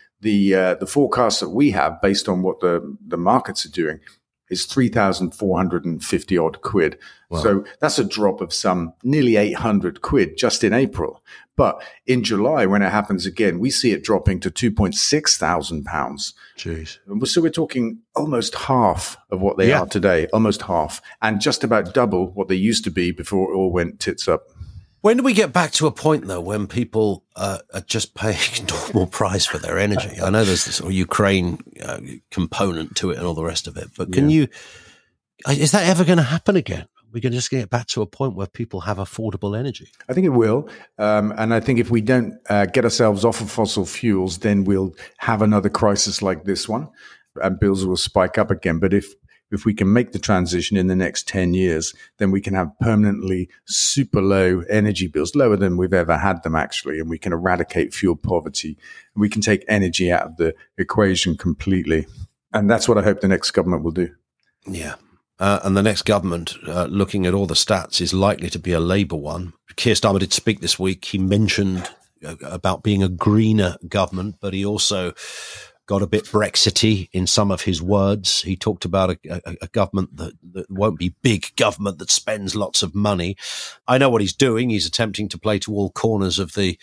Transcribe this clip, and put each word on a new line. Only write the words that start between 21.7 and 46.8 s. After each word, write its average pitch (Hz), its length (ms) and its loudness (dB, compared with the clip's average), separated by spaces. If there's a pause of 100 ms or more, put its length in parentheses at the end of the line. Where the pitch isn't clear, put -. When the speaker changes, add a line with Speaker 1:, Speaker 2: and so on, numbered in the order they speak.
Speaker 1:
double 95 380 2
what 98 160 -4
they 95 80 2
used 107 280 0
to 101 60 -4
be 87 220 0
before 92 400 -2
it 95 40 -2
all 95 140 2
went 87 300 -2
tits - 260 -4
up. 85 220 0 (540)
Speaker 2:
When 220 140 4
do 262 60 0
we 254 100 2
get 196 220 2
back 175 180 2
to 156 140 0
a 143 40 0
point, 151 360 0
though, 90 160 -6
when 101 240 -4
people, 110 580 -2 (100)
uh, 98 260 -4 (120)
are 95 80 -10
just - 340 -6
paying 101 520 -4
<laughs> - 20 -2
normal - 380 0
price 95 400 -2
for - 100 -6
their 80 220 -4
energy? 101 440 -2
I 95 60 0
know 110 160 4
there's 95 220 0
this - 80 -6
sort - 160 -6
of 95 40 -2
Ukraine, 92 640 0 (240)
uh, - 180 -10 (300)
component 85 640 -4
to 92 140 -2
it 80 60 -4
and 87 100 -6
all 87 60 -2
the 80 100 -6
rest 82 240 -6
of - 120 -12
it, - 180 -14
but 92 160 -6
can 135 160 4
Speaker 1:
Yeah. 156 140 4
Speaker 2:
you, 123 60 0 (1000)
uh, 135 40 2
is 147 180 2
that 190 180 2
ever 180 160 4
gonna 170 180 4
happen 160 320 0
again? 87 320 -4 (240)
We're 110 100 -8
gonna 120 160 -2
just 123 140 -4
get 123 200 -4
back 120 180 -4
to 117 140 -4
a 101 40 -2
point 131 280 -6
where 98 120 -6
people 107 360 -10
have 98 160 -6
affordable 104 600 -6
energy? 131 300 -8 (180)
Speaker 1:
I 131 60 -8
think 185 140 2
it 143 80 2
will. 117 340 2 (300)
Um, 107 400 2
and 113 160 0
I 113 60 2
think 120 180 2
if 110 120 0
we 113 120 2
don't, 120 320 2 (160)
uh, 101 160 4
get 117 180 2
ourselves 110 400 2
off 113 160 2
of 107 100 -6
fossil 104 360 -2
fuels, 95 540 0
then 101 240 2
we'll 95 300 0 (220)
have 110 240 0
another 104 300 4
crisis 101 500 0
like 90 240 -2
this 95 240 -4
one, 123 200 -4 (540)